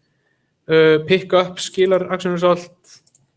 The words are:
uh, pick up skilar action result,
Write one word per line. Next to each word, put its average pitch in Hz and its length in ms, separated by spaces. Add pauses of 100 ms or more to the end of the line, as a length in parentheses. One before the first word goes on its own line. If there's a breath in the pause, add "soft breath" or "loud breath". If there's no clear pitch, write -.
(680)
uh, 156 400
pick 190 260
up 180 300
skilar 185 480
action 180 240
result, 175 640 (380)